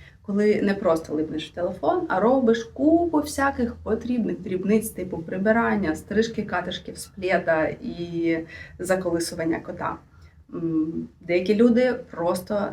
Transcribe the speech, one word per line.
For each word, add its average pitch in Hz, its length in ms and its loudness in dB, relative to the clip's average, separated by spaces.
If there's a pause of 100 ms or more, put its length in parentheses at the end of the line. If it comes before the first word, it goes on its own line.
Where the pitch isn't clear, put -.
(220)
Коли 208 400 2
не 202 120 2
просто 160 400 0
липнеш 156 360 -4
в - 40 -20
телефон, 196 540 0
а 190 120 0
робиш 226 440 4
купу 320 540 4
всяких 277 560 -2
потрібних 220 680 -2
дрібниць, 196 500 0
типу 180 280 -8
прибирання, 208 760 0
стрижки 220 480 -2
катишків 180 560 -6
з - 80 -14
пледа 175 580 0
і 170 720 -2 (400)
заколисування 170 800 -2
кота. - 360 -8 (580)
М, 165 540 -2 (120)
деякі 180 340 0
люди 240 400 4 (160)
просто 185 640 -2